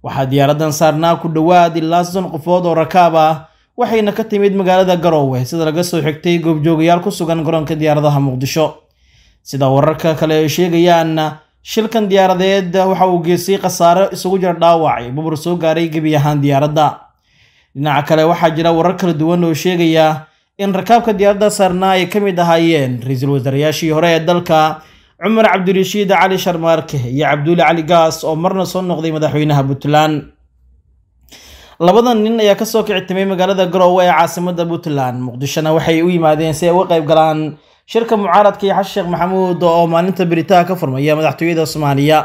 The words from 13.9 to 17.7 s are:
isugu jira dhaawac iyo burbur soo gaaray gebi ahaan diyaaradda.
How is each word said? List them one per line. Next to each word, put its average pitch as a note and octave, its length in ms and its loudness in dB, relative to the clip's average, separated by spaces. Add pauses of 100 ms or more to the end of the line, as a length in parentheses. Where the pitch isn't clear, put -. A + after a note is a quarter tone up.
isugu F#3 240 -4
jira F3+ 160 -2
dhaawac E3 480 2
iyo B2 100 -10
burbur D#3+ 260 -6
soo F3 200 -4
gaaray E3 320 0
gebi D#3 260 -2
ahaan D3 220 0
diyaaradda. C#3+ 640 0 (720)